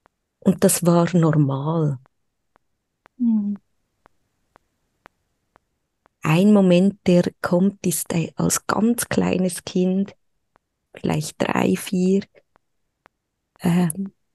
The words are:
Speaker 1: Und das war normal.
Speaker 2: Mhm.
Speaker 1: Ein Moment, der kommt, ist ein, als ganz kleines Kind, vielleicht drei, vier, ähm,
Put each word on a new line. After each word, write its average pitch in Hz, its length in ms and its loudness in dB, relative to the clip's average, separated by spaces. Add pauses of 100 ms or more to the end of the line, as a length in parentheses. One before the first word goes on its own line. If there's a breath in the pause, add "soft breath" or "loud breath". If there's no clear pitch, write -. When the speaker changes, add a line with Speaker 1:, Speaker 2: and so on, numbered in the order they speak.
(380)
Speaker 1:
Und - 260 0
das 185 220 0
war 170 320 4
normal. 151 800 0 (1200)
Speaker 2:
Mhm. 214 400 0 (2750)
Speaker 1:
Ein 180 320 2
Moment, 190 540 4
der 175 160 4 (180)
kommt, 190 460 -2
ist - 260 -4
ein, 160 220 -4
als - 320 -2
ganz 233 420 -2
kleines 180 540 -2
Kind, 185 520 -4 (800)
vielleicht 151 480 -6
drei, - 340 0
vier, 185 460 -2 (1400)
ähm, 180 520 -2 (220)